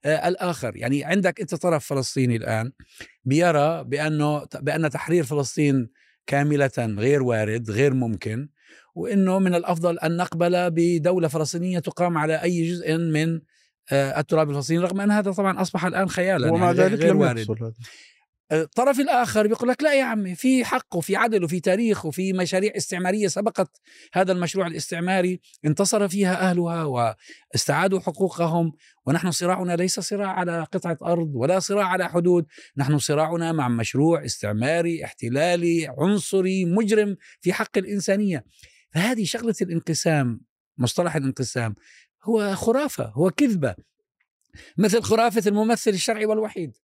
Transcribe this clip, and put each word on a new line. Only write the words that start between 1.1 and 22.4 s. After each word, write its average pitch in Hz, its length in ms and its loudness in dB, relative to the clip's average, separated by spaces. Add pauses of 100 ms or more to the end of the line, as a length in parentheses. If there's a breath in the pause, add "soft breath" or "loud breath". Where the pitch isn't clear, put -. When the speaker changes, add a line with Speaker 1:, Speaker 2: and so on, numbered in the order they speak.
Speaker 1:
أنت 175 140 -6
طرف 165 320 0
فلسطيني 127 500 0
الآن 113 360 -4 (520 loud breath)
بيرى 156 600 2
بأنه، 147 600 -2 (160)
بأن 151 300 0
تحرير 156 340 0
فلسطين 139 640 0 (380 soft breath)
كاملة 143 520 2
غير 117 440 0
وارد، 110 480 -2
غير 135 240 2
ممكن، 117 540 -4 (460 soft breath)
وإنه 190 440 2
من 185 160 2
الأفضل 170 440 0
أن 165 180 -2
نقبل 175 540 0
بدولة 170 580 2
فلسطينية 170 500 -2
تقام 175 400 -2
على 156 240 0
أي 170 280 0
جزء 165 260 -2
من، 165 440 0 (520)
آه، 139 280 0
التراب 156 300 2
الفلسطيني، 143 300 0
رغم 185 200 -2
أن 202 100 2
هذا 202 220 0
طبعًا 190 300 0
أصبح 180 220 -4
الآن 180 240 0
خيالًا، 180 440 0
Speaker 2:
ومع 165 140 2
Speaker 1:
يعني 175 120 4
غير، 185 120 6
Speaker 2:
ذلك 214 100 -2
Speaker 1:
غير - 140 4
Speaker 2:
لم 196 60 4
Speaker 1:
وارد. 120 180 2
Speaker 2:
يحصل 110 260 -6
هذا. 113 100 -10 (800 loud breath)
Speaker 1:
الطرف 240 480 2
الآخر 240 460 2
بيقول 226 220 0
لك: 254 140 0
"لا 294 120 4
يا 269 100 4
عمي، 208 300 -4
في 254 300 2
حق - 320 -4
وفي 170 200 -2
عدل 214 280 2
وفي 165 160 -2
تاريخ 196 460 0
وفي 185 260 -2
مشاريع 185 440 0